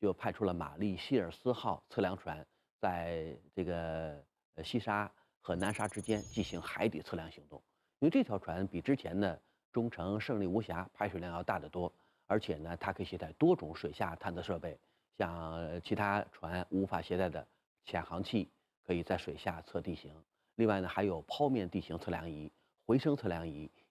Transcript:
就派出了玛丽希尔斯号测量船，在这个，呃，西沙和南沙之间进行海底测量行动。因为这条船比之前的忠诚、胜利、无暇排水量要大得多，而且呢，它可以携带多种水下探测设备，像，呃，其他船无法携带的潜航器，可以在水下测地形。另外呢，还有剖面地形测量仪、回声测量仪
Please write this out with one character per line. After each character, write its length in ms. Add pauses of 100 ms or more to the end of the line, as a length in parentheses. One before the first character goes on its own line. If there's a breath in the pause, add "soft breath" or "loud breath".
就 120
派 200
出 120
了 80
玛 240
丽 200
希 240
尔 100
斯 220
号 360
测 120
量 160
船， 280 (360)
在 560 (180)
这 100
个， 600 (300)
呃， 100
西 140
沙 320 (300 soft breath)
和 140
南 200
沙 120
之 140
间 220
进 200
行 180
海 280
底 140
测 140
量 140
行 180
动。 120 (380)
因 80
为 40
这 140
条 140
船 280
比 140
之 160
前 220
的 220 (320)
忠 180
诚、 280
胜 220
利、 60
无 160
暇 320
排 140
水 120
量 120
要 100
大 160
得 100
多， 240 (340 soft breath)
而 140
且 160
呢， 220
它 140
可 100
以 40
携 120
带 140
多 220
种 200
水 180
下 240
探 180
测 60
设 180
备， 200 (400)
像， 340
呃， 280
其 140
他 380
船 380
无 160
法 160
携 160
带 100
的 180 (380)
潜 180
航 200
器， 260 (360)
可 100
以 80
在 160
水 180
下 260
测 180
地 140
形。 180 (420)
另 140
外 120
呢， 80
还 140
有 220
剖 240
面 200
地 120
形 180
测 140
量 180
仪、 200 (360)
回 100
声 200
测 120
量 180
仪 220 (220 soft breath)